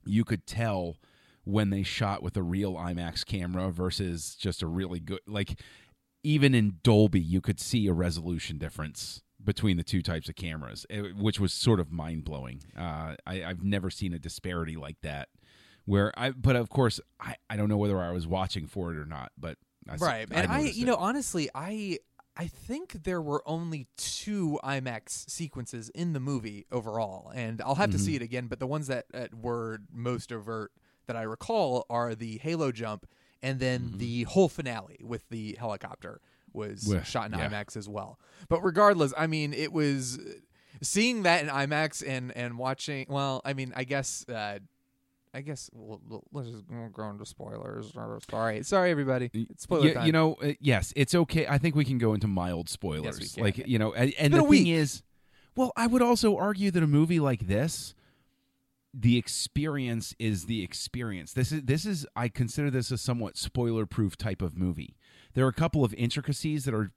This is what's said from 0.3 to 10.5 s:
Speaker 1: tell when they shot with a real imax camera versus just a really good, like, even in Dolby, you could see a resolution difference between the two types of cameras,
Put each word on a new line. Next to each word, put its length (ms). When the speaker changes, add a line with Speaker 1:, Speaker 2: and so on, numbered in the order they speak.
Speaker 1:
tell 520
when 240
they 140
shot 400
with 140
a 60
real 320
imax 500
camera 460
versus 640
just 260
a 60
really 320
good, 280
like, 320
even 320
in 280
Dolby, 360
you 220
could 180
see 280
a 60
resolution 640
difference 640
between 320
the 80
two 180
types 280
of 60
cameras, 540